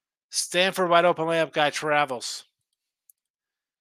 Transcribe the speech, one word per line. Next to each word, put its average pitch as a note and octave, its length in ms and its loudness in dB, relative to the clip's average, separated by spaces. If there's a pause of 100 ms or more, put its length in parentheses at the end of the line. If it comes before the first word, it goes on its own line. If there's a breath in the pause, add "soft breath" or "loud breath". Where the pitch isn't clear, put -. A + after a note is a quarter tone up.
(300)
Stanford F#3 580 -2
wide E3+ 160 6
open D#3+ 220 0
layup E3 260 -2
guy D3 180 2
travels. D3 760 -4 (1400)